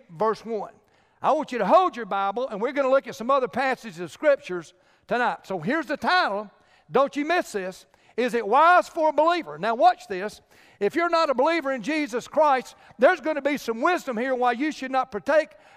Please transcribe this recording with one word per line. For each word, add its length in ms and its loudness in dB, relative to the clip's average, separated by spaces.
verse 340 -2
one. 300 -10
I 100 2
want 220 -2
you 60 -4
to 60 0
hold 300 4
your 100 -10
Bible, 440 -4
and 120 -8
we're 120 -4
gonna 160 0
look 180 2
at 80 -12
some 160 -4
other 160 2
passages 540 -4
of 100 -10
Scriptures 640 -2
tonight. 360 -2
So 160 -6
here's 280 -2
the 100 -4
title. 540 0
Don't 240 2
you 100 -2
miss 280 -2
this. 320 -10
Is 180 -2
it 120 -2
wise 440 6
for 200 0
a 40 0
believer? 440 0
Now 180 -2
watch 320 2
this. 340 -8
If 140 0
you're 160 0
not 200 2
a 40 -2
believer 380 0
in 100 -6
Jesus 460 -4
Christ, 480 0
there's 220 4
gonna 200 -4
be 160 -2
some 240 -8
wisdom 360 0
here 180 -2
why 160 0
you 200 -4
should 200 -10
not 200 -2
partake, 400 0